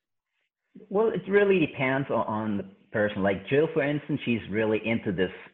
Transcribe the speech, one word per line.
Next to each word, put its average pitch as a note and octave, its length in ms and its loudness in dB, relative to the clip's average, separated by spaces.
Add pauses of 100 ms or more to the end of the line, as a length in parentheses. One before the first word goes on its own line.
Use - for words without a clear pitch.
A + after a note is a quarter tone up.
(880)
Well, A3 200 2
it F3+ 200 -2
really G3 300 6
depends C3+ 520 0
on, A2+ 160 0
on G#2+ 320 -2
the F#2+ 60 -4 (280)
person. G#2 300 0
Like F#2+ 260 0
Jill, D3+ 240 2
for D3+ 100 0
instance, D3 420 -2
she's A#2 160 0 (100)
really A2 360 0
into A2+ 260 -2
this F2+ 200 -2 (220)